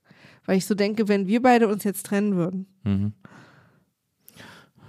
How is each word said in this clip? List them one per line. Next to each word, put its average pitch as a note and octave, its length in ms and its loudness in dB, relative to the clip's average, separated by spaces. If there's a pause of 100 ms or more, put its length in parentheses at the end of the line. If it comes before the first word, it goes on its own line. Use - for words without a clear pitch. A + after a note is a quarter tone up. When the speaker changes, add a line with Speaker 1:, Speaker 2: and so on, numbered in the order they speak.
(440)
Speaker 1:
weil F#3+ 140 0
ich F3+ 80 -2
so G#3+ 80 -2
denke, G3+ 340 0
wenn G3+ 180 0
wir A3 140 0
beide A#3+ 280 6
uns G3+ 160 -4
jetzt G3+ 200 -6
trennen G3+ 320 -2
würden. F#3 300 -4 (180)
Speaker 2:
Mhm. G2+ 280 0 (1800)